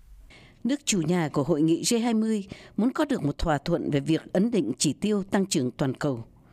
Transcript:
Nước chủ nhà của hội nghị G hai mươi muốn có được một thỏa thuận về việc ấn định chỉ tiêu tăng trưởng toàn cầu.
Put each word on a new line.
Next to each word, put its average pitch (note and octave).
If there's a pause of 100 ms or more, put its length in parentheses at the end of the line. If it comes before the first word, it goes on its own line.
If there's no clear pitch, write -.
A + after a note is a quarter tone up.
(640)
Nước C4+
chủ G3
nhà D#3+
của D3
hội D3+
nghị D#3+
G A#3+
hai A#3+
mươi A3 (300)
muốn A#3
có D#4
được C4+
một C#3+
thỏa D#3
thuận D#3+
về C#3+
việc D3+
ấn G#3
định F3
chỉ C#3+
tiêu G3+
tăng G3
trưởng C3
toàn C3
cầu. B2+ (280)